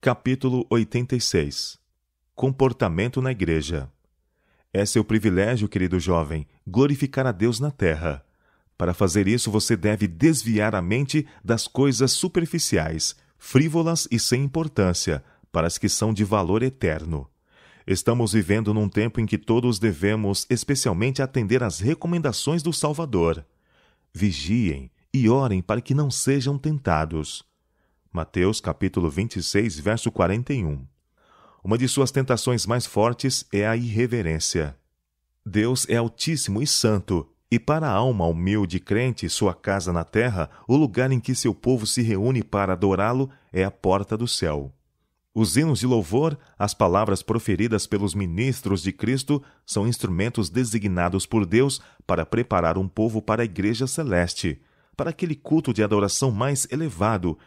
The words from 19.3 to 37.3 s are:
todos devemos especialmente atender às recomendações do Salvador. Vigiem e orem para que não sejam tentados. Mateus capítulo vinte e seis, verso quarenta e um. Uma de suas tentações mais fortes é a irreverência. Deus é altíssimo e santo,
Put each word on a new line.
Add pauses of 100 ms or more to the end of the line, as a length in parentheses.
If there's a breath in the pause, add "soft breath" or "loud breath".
todos
devemos
especialmente
atender
às
recomendações
do
Salvador. (680)
Vigiem (240)
e
orem
para
que
não
sejam
tentados. (680)
Mateus
capítulo
vinte
e
seis,
verso
quarenta
e
um. (800 soft breath)
Uma
de
suas
tentações
mais
fortes
é
a
irreverência. (720)
Deus
é
altíssimo
e
santo, (220)